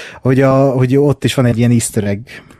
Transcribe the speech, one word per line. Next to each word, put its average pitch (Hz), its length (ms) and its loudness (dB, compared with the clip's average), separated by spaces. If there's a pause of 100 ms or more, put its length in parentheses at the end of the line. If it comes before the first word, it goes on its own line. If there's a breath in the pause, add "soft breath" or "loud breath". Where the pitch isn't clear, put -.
(200 loud breath)
hogy 131 200 0
a, 135 300 2
hogy 131 260 0
ott 143 280 0
is 120 100 -2
van 131 100 0
egy 113 140 0
ilyen 120 120 2
easter 117 340 -2
egg. 101 220 -6 (340 soft breath)